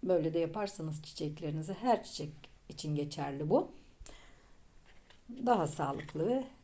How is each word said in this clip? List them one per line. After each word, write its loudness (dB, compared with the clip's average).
Böyle 4
de 4
yaparsanız -2
çiçeklerinizi, -4
her 4
çiçek -6
için -2
geçerli -2
bu. 6
Daha 6
sağlıklı -2
ve 2